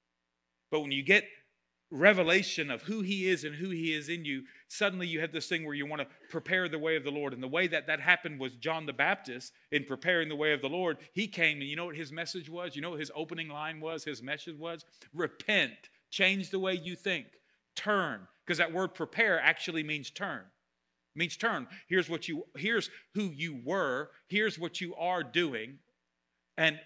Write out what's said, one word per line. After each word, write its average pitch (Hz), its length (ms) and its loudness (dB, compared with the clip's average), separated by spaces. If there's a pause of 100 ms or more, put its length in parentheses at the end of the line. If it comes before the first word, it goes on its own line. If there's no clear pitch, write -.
(720)
But 156 100 2
when 143 120 -2
you 139 100 0
get 190 220 8 (680)
revelation 170 800 6
of 117 100 -6
who 220 200 -2
he 190 260 0
is 160 160 2
and 151 100 -6
who 175 160 -4
he 165 240 0
is 147 140 -4
in 170 160 -4
you, 135 180 -4 (240)
suddenly 185 400 0
you 160 140 -2
have 160 100 -2
this 151 180 -4
thing 160 160 0
where 147 100 -6
you 143 120 -4
want 151 160 -4
to 135 60 -6 (200)
prepare 175 400 0
the 156 100 -2
way 160 180 2
of 143 80 -2
the 143 60 -2
Lord. 143 220 -2
And 123 80 -8
the 131 60 -4
way 170 220 2
that 156 180 0
that 156 140 0
happened 156 400 2
was 127 160 -6
John 160 300 -2
the 143 60 -4
Baptist, 131 600 0 (180)
in 143 140 2
preparing 160 440 0
the 156 60 -6
way 151 180 2
of 143 100 0
the 135 60 0
Lord, 170 280 0 (160)
he 208 160 -2
came 156 320 0
and 139 80 -6
you 147 80 -4
know 170 80 -4
what 170 100 -8
his 151 160 -8
message 165 380 -8
was? 170 260 -8
You 143 80 -6
know 170 80 -4
what 160 80 -6
his 151 160 -6
opening 160 340 -6
line 151 320 -8
was? 160 220 -6
His 123 200 -8
message 151 340 -8
was, 165 280 -10 (280)
"Repent, 160 640 2 (360)
change 190 400 2
the 196 80 0
way 190 160 0
you 175 220 -6
think, 170 320 -2 (480)
turn." 160 500 0 (180)
'Cause 170 120 0
that 165 160 4
word 180 220 0
prepare 180 440 2
actually 160 460 2
means 151 260 -6
turn. 135 400 -6 (640)
It 147 40 -14
means 170 180 0
turn. 180 320 0 (180)
Here's 175 220 4
what 160 180 -4
you, 180 180 -4 (120)
here's 208 340 0 (220)
who 196 180 0
you 143 340 -6
were, 147 460 0 (160)
here's 208 320 0
what 165 220 -6
you 175 160 -8
are 175 260 0
doing, 135 560 -2 (800)
and 156 300 2